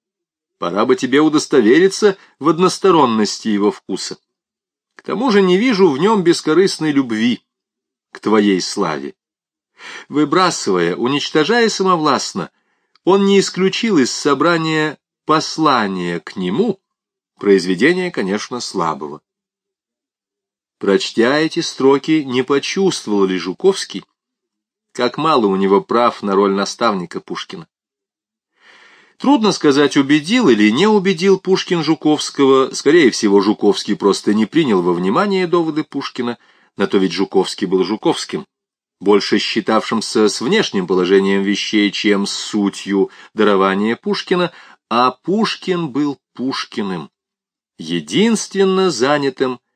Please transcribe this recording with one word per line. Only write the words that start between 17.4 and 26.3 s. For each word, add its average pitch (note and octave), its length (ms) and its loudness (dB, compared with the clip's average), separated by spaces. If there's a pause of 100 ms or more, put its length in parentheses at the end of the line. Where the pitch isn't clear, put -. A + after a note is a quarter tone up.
конечно, G#2+ 480 -6
слабого. D#2 600 -6 (1600)
Прочтя A2 640 0
эти D#3+ 180 -2
строки, C#3+ 640 0
не B2+ 220 -2
почувствовал C#3 800 -2
ли F#2+ 140 -2
Жуковский, F#2 640 -4 (880)
как B2 260 -4
мало D3 280 2
у F#2+ 100 2
него G2 240 2
прав A#2 420 -2
на G2 140 -2